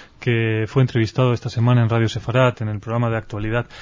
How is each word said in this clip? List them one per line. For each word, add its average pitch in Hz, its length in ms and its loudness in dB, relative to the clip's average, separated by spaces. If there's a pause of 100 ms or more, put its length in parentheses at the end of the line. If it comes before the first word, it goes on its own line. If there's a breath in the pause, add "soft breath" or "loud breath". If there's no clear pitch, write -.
(200 loud breath)
que 113 480 0
fue 135 160 2
entrevistado 120 500 2
esta 117 160 -4
semana 120 320 4
en 113 80 2
Radio 113 200 2
Sefarat, 123 520 0
en 110 60 -4
el 107 120 -6
programa 117 300 -2
de 113 80 -2
actualidad. 110 500 -4 (140 loud breath)